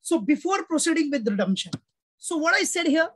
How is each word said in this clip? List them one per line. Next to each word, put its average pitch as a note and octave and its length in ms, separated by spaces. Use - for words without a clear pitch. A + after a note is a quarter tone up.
so E4+ 140
before D4+ 460
proceeding D#4 480
with A#3 160
redemption, F#3+ 440
so - 200
what E4 160
I F#4+ 100
said E4+ 220
here D#4+ 300